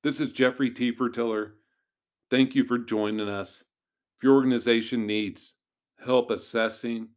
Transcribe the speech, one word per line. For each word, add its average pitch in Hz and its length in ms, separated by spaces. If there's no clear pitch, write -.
This 147 160
is 143 140
Jeffrey 127 360
T. 123 220
Fertiller. 117 640
Thank 131 260
you 135 100
for 123 120
joining 107 520
us. 101 340
If - 60
your 135 120
organization 117 720
needs 104 480
help 123 320
assessing 113 880